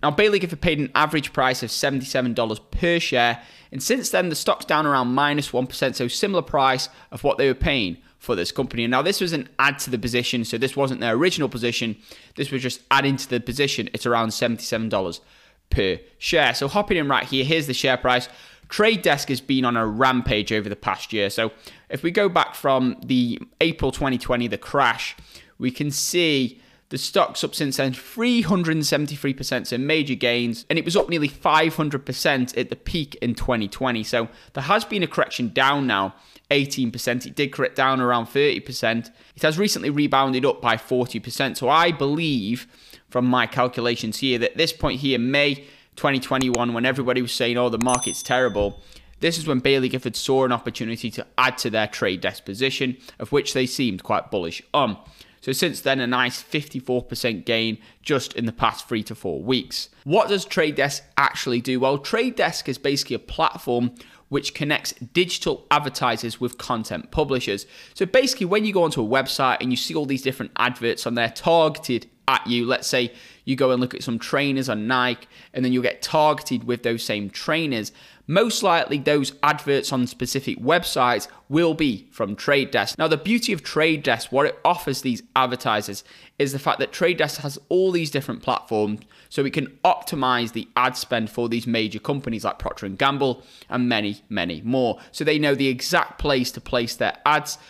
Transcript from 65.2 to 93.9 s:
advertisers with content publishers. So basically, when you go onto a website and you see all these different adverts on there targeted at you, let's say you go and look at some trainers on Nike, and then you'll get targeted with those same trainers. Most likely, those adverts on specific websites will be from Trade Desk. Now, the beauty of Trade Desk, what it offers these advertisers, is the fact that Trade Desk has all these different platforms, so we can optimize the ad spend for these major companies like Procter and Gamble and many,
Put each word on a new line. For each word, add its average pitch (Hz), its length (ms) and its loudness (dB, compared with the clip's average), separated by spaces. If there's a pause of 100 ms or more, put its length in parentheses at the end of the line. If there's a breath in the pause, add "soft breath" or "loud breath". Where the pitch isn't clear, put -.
advertisers 131 720 -2
with 123 180 -4
content 110 540 -6
publishers. 127 540 0 (280 loud breath)
So 190 100 0
basically, 247 420 2
when 208 180 2
you 214 80 0
go 180 100 4
onto 151 180 0
a 107 80 0
website 131 520 2
and 127 100 0
you 123 60 2
see - 180 -6
all 151 120 -2
these 135 160 -2
different 127 340 -4
adverts 120 500 0
on 117 80 -2
there 117 160 0
targeted 156 800 0 (160)
at - 200 2
you, 120 200 0
let's 123 220 -2
say 127 260 0 (300 loud breath)
you 131 120 -2
go 131 140 4
and 123 100 2
look 123 140 -2
at - 80 -8
some 120 160 -4
trainers 135 500 0
on 107 200 -2
Nike, 123 380 0 (280 loud breath)
and 131 100 -2
then 127 80 2
you'll 123 120 2
get - 180 -2
targeted 147 640 2
with 120 180 -2
those 117 200 -2
same 104 280 -4
trainers. 139 640 -4 (380 loud breath)
Most 214 320 2
likely, 170 360 2
those 143 340 2 (100)
adverts 143 480 2
on 127 160 0
specific 127 520 -4
websites 127 720 2 (200 loud breath)
will 160 240 4
be 139 380 0
from 104 260 -4
Trade 143 340 2
Desk. 104 280 0
Now, 160 100 2
the 156 80 4
beauty 208 380 0
of 160 80 -8
Trade 156 400 0
Desk, 120 280 0
what 135 140 4
it - 220 0
offers 156 340 0
these 120 220 -2 (120)
advertisers, 123 720 0 (340 loud breath)
is 139 140 0
the 139 60 -4
fact 139 220 0
that 135 120 -2
Trade 175 240 0
Desk 151 240 -2
has 143 180 -8 (120)
all 185 200 4
these 165 200 -2
different 131 320 -4
platforms, 107 580 -2 (300 soft breath)
so 143 120 -2
we 139 80 0
can - 320 -6
optimize 127 720 2
the - 240 -6
ad 127 220 4
spend 113 320 -2
for 120 180 -2
these 113 180 -2
major 110 320 0
companies 127 460 -4
like - 140 -2
Procter - 260 -8
and 98 140 -8
Gamble 135 440 2 (280 loud breath)
and 123 180 0
many, 104 400 0